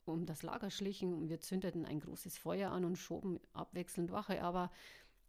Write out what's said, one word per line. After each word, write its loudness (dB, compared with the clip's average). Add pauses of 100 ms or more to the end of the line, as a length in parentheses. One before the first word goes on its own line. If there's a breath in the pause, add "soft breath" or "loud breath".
um 0
das -4
Lager 0
schlichen 0
und 0
wir -2
zündeten 0
ein 0
großes -6
Feuer 2
an 4
und 4
schoben -2 (140)
abwechselnd -2
Wache. 2
Aber 2 (580 loud breath)